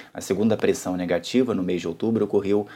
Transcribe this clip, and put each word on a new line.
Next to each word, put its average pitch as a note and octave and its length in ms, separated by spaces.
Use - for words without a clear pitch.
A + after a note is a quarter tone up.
A - 80
segunda G#2+ 340
pressão F#2 400
negativa F2+ 600
no F#2+ 80
mês F2+ 180
de F2 60
outubro G#2 380
ocorreu G2+ 500